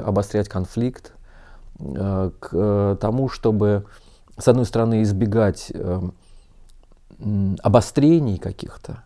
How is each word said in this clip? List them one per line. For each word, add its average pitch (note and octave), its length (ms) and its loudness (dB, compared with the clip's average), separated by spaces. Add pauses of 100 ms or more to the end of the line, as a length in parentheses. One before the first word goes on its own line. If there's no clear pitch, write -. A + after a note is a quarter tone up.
обострять G2+ 460 0
конфликт, A#2 640 -6 (640)
э, F#2+ 600 -4
к G2+ 600 0
тому, B2 300 0
чтобы, G#2 560 0 (540)
с - 80 -8
одной B2 180 6
стороны, A2+ 380 2
избегать, G#2 720 0
эм, F2+ 380 -6 (1080)
м, G2 440 -2
обострений B2 760 4
каких-то, - 680 -12